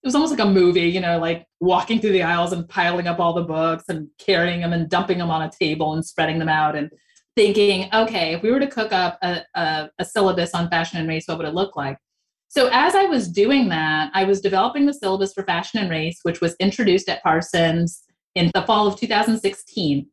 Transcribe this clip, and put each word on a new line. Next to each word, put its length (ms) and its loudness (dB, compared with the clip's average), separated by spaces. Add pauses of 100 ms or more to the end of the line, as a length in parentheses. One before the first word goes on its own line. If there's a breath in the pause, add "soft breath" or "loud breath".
was 120 -2
almost 160 2
like 80 -2
a 100 4
movie, 400 4
you 100 -2
know, 200 0
like, 260 -4 (140)
walking 400 2
through 140 2
the 100 2
aisles 280 0
and 160 -6
piling 380 -2
up 140 -2
all 140 0
the 100 -2
books 460 -2
and 180 -8 (100)
carrying 440 0
them 120 -2
and 160 -2
dumping 300 0
them 100 -2
on 140 -2
a 80 -8
table 420 -2
and 100 -4
spreading 360 -2
them 100 -2
out 260 0
and 140 -6 (460 soft breath)
thinking, 580 4
"Okay, 400 0
if 80 -4
we 100 2
were 80 2
to 80 0
cook 240 -4
up 300 -2
a, 200 -4 (140)
a, 340 -4 (100)
a 60 -4
syllabus 500 0
on 140 -2
fashion 300 -4
and 100 -4
race, 180 -6
what 100 -6
would 100 -6
it 60 -6
look 220 -4
like?" 220 -6 (500)
So 240 2
as 240 2
I 100 4
was 220 0
doing 420 2
that, 440 0
I 100 2
was 180 2
developing 440 2
the 80 2
syllabus 400 -2
for 100 -6
fashion 360 -2
and 100 -2
race, 340 -4
which 180 -2
was 180 0
introduced 500 2
at 120 -6
Parsons 840 0 (300)
in 200 2
the 100 0
fall 240 2
of 120 -2
two 80 -4
thousand 320 0
sixteen. 720 -4